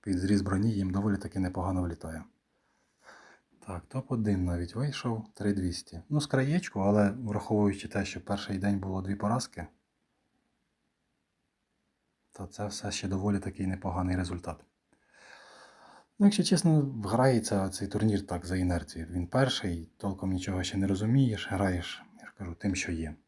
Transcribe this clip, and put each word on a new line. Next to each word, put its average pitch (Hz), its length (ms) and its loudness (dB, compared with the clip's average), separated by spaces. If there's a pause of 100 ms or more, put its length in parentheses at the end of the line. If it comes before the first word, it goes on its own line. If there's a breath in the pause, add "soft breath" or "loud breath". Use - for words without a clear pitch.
Під 92 120 0
зріз 98 240 2
броні 98 300 2
їм 95 180 0
доволі 98 260 2
таки - 220 -6
непогано 92 440 0
влітає. - 420 -6 (1400 loud breath)
Так, 87 220 -10
топ 131 240 -6
один 104 320 2
навіть 87 300 -2
вийшов, 117 600 -4
три 101 180 0
двісті. 90 560 -4
Ну, 147 120 2
з - 60 -4
краєчку, 139 540 0
але 101 300 6
враховуючи 104 800 0
те, 101 160 -2
що - 200 -8
перший 98 340 -4
день 101 200 0
було 95 240 -4
дві 95 120 -4
поразки, 104 520 -4 (2750)
то 92 140 -12
це 104 200 -8
все 101 260 -6
ще - 160 -4
доволі 98 300 0
такий 95 280 -4
непоганий 92 500 -2
результат. 87 480 -6 (1500 loud breath)
Ну, 202 80 6
якщо 202 160 6
чесно, 156 400 6 (220)
грається 107 640 4
цей 98 200 -6
турнір 104 380 2
так 90 200 -6
за 92 100 -2
інерцією. 85 560 -2
Він 90 140 -2
перший, 98 680 0
толком 98 360 -4
нічого 92 300 -2
ще 98 160 -2
не 95 80 2
розумієш, 110 640 2
граєш, 92 520 -2 (180)
я - 60 -18
ж - 120 -18
кажу, 87 160 -8
тим, 98 200 -2
що - 180 -4
є. 80 220 -6 (140)